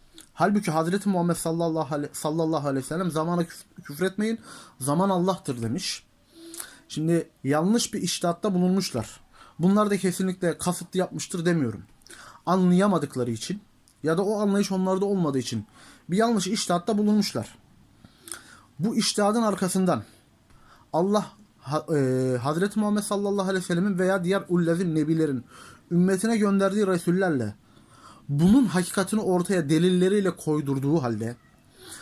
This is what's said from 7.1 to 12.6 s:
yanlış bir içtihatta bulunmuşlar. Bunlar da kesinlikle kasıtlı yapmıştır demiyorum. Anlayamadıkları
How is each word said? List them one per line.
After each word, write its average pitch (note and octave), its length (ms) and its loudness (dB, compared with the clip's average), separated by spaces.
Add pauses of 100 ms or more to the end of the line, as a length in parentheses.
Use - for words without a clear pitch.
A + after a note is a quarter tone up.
yanlış E3 500 0
bir G#2 80 -6
içtihatta F3 520 -2
bulunmuşlar. F3+ 680 -2 (360)
Bunlar G3 300 4
da G3+ 80 6
kesinlikle F3+ 600 -2
kasıtlı F3+ 420 -4
yapmıştır F3 460 -4
demiyorum. B2 380 0 (600)
Anlayamadıkları F3+ 840 2